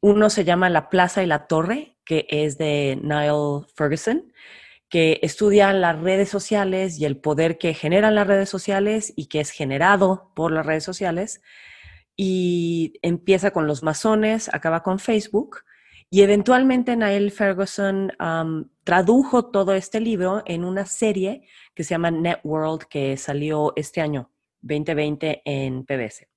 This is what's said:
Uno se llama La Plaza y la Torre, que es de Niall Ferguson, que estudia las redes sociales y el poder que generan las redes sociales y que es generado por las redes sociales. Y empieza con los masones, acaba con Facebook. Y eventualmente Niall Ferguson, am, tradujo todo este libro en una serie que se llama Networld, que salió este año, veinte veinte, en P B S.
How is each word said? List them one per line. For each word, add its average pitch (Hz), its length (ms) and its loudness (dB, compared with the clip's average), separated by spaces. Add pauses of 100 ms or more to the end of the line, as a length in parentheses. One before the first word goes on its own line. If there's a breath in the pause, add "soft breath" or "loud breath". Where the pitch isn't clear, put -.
Uno 208 300 6
se 190 140 0
llama 180 260 2
La 160 180 0
Plaza 185 340 2
y 180 40 0
la 151 220 0
Torre, 180 440 -2 (120)
que 160 260 -2
es 151 260 -2
de 147 460 -2
Niall 147 720 -2
Ferguson, 165 580 -2 (560 loud breath)
que 160 340 2
estudia 202 500 4
las 170 280 0
redes 190 280 0
sociales 190 720 -2
y 151 40 -2
el 139 120 -2
poder 160 420 -2
que 165 160 -2
generan 202 400 2
las 208 140 2
redes 196 200 2
sociales 202 680 -2
y 156 100 -8
que 151 140 -4
es 147 100 -4
generado 185 840 2
por 160 160 0
las 160 120 -2
redes 156 200 -2
sociales. 185 580 -6 (720 loud breath)
Y 175 880 -2
empieza 185 480 2
con 160 160 0
los 151 160 -2
masones, 214 720 0
acaba 165 300 -2
con 190 160 -2
Facebook. - 600 -2 (460 soft breath)
Y 190 120 4
eventualmente 247 760 4
Niall 202 380 0
Ferguson, 196 880 -2
am, 160 480 -4 (160)
tradujo 240 640 4
todo 196 260 0
este 190 260 -2
libro 214 480 -2
en 170 180 -6
una 190 220 -4
serie 208 640 -4 (260 soft breath)
que - 80 -8
se 151 80 -6
llama 170 220 0
Networld, 156 720 -4
que 135 320 -4
salió 151 580 -4
este 156 260 -6
año, 147 300 -4 (300)
veinte 151 340 -4
veinte, 151 500 -4
en 135 400 -6
P 139 120 -6
B 123 80 -4
S. - 320 -14